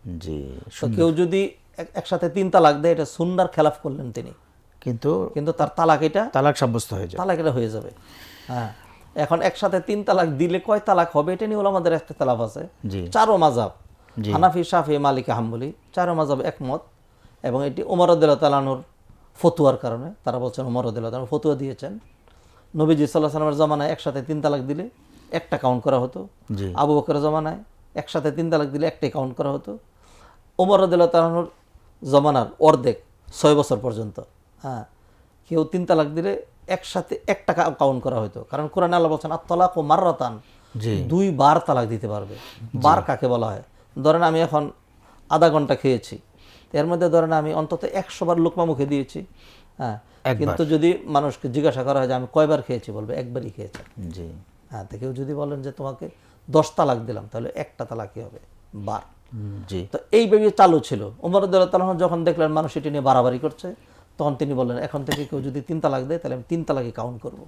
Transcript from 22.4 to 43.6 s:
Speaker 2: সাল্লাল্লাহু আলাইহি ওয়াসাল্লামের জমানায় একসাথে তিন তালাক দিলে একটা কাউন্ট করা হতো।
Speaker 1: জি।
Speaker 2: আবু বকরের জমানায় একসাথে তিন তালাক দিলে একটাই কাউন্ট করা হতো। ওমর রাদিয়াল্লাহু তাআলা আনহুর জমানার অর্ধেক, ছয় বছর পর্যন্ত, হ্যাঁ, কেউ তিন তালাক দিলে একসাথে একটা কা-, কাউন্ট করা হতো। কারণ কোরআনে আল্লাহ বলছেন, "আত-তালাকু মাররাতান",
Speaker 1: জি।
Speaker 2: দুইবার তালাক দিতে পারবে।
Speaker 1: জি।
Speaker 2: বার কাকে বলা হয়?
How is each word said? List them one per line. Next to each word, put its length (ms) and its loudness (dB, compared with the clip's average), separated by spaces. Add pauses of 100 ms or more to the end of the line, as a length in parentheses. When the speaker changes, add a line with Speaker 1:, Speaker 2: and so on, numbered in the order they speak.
Speaker 2:
সাল্লাল্লাহু 0 -
আলাইহি 160 0
ওয়াসাল্লামের 340 0
জমানায় 340 2
একসাথে 320 -6
তিন 180 -6
তালাক 200 0
দিলে 240 -6 (460)
একটা 280 -4
কাউন্ট 260 0
করা 140 2
হতো। 300 -6 (260)
Speaker 1:
জি। 200 -4
Speaker 2:
আবু 220 2
বকরের 260 0
জমানায় 360 -2 (360)
একসাথে 380 -2
তিন 180 -4
তালাক 180 2
দিলে 180 -2
একটাই 240 -2
কাউন্ট 260 -6
করা 160 -2
হতো। 260 -10 (800)
ওমর 220 6
রাদিয়াল্লাহু 300 6
তাআলা 160 4
আনহুর 220 -2 (600)
জমানার 360 4 (140)
অর্ধেক, 360 4 (440)
ছয় 140 6
বছর 240 2
পর্যন্ত, 420 -6 (420)
হ্যাঁ, 220 -10 (640)
কেউ 160 0
তিন 220 -4
তালাক 200 4
দিলে 400 -6 (200)
একসাথে 600 -6
একটা 260 -2
কা-, 260 0
কাউন্ট 240 2
করা 180 -2
হতো। 300 -8
কারণ 180 -4
কোরআনে 280 2
আল্লাহ 160 4
বলছেন, 200 -4
"আত-তালাকু 500 0
মাররাতান", 580 0 (400)
Speaker 1:
জি। 240 -2
Speaker 2:
দুইবার 560 4
তালাক 280 0
দিতে 200 -6
পারবে। 260 -8
Speaker 1:
জি। 440 -12
Speaker 2:
বার 240 6
কাকে 260 -2
বলা 180 0
হয়? 160 -8 (400)